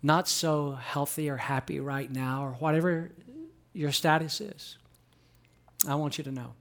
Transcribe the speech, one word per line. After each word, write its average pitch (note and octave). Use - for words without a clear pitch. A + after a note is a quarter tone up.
not D#3+
so D3+
healthy C#3+
or C#3
happy C#3
right C#3
now, C3
or C3+
whatever E3
your D3
status D#3+
is, -
I C#3+
want D3
you D3+
to C3+
know B2